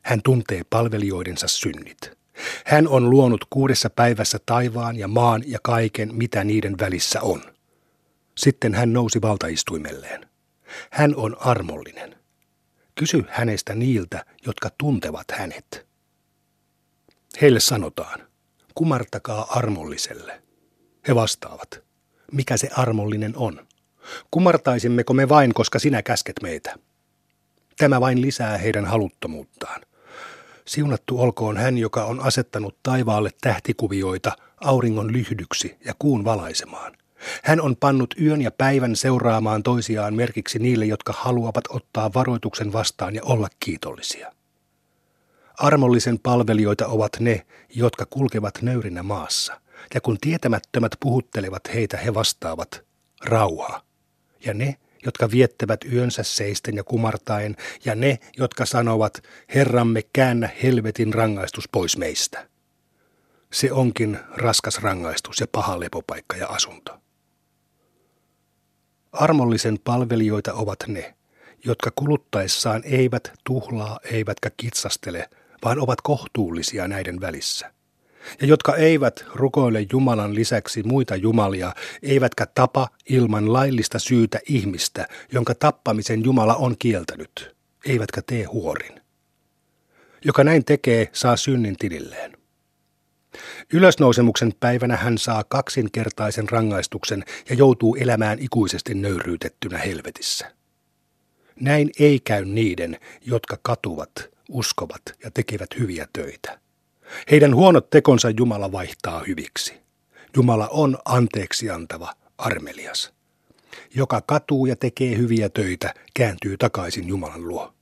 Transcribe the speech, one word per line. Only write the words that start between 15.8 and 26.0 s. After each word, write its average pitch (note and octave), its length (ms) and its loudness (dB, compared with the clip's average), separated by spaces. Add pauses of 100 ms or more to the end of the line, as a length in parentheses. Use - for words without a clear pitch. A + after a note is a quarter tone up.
Heille C3+ 180 8
sanotaan, - 600 -2 (560)
"Kumartakaa A#2 720 -2
armolliselle." - 920 -4 (680)
He C3 80 4
vastaavat, - 680 -4 (480)
"Mikä C3+ 260 -2
se C3 200 -4
armollinen G#2+ 580 -2
on? A#2+ 320 -6 (640)
Kumartaisimmeko B2+ 840 4
me C3 160 4
vain, C#3 240 6
koska - 260 0
sinä C3 220 0